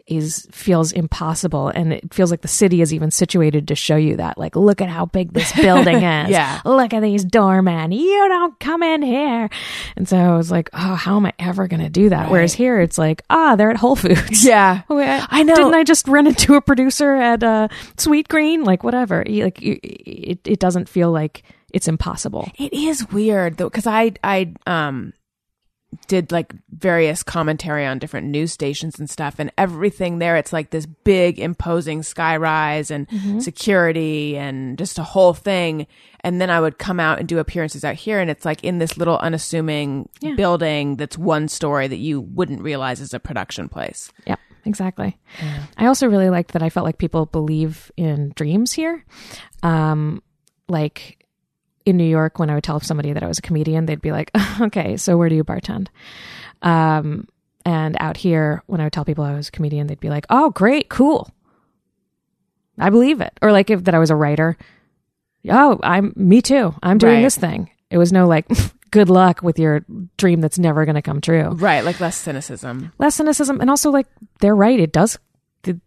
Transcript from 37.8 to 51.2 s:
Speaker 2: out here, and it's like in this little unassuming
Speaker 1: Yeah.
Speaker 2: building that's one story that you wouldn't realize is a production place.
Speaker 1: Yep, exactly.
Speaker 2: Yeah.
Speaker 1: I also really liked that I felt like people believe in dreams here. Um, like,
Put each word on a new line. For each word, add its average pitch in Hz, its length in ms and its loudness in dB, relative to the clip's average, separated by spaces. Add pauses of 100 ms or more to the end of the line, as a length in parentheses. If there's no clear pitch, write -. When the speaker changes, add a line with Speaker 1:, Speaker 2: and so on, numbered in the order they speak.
Speaker 2:
out 143 100 -6
here, 214 240 -4
and 175 100 -2
it's 151 140 -8
like 156 220 -6
in 180 140 -4
this 160 180 -4
little 165 220 0
unassuming 151 880 -6 (100)
Speaker 1:
Yeah. 294 160 -8
Speaker 2:
building 156 640 -2
that's 143 200 -10
one 156 300 -2
story 143 400 -4
that 135 100 -10
you 143 220 -6
wouldn't 131 420 -6
realize 131 380 -8
is 135 140 -14
a 127 60 -10
production 101 500 -10
place. - 420 -14 (140)
Speaker 1:
Yep, - 140 -6 (260)
exactly. 196 520 -6 (240)
Speaker 2:
Yeah. 147 220 -10 (140)
Speaker 1:
I 214 80 0
also 262 220 2
really 196 220 2
liked 175 220 -2
that 165 120 -4
I 165 60 -2
felt - 160 -4
like 160 120 -4
people 160 300 -2
believe 156 680 -6
in 147 400 -4
dreams 180 380 -2
here. 330 320 -6 (580)
Um, 156 580 0 (460)
like, 151 460 -6 (720)